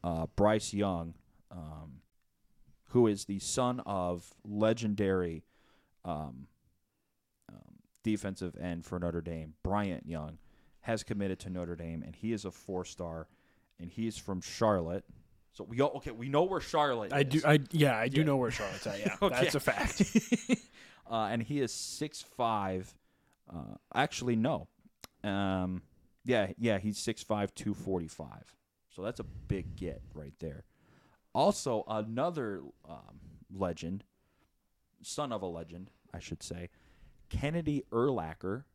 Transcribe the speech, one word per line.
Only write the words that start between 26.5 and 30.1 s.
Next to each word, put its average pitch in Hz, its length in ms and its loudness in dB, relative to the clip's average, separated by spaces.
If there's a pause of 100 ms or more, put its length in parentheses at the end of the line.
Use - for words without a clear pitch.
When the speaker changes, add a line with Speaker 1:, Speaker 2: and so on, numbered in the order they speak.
Speaker 1:
yeah, 110 200 4
he's 104 200 -2
six - 240 -4
five, 104 320 0
two - 180 -4
forty-five. 82 840 -6 (360)
So 90 120 -12
that's 107 160 -6
a 95 60 -8
big - 500 -4
get 85 280 -8 (100)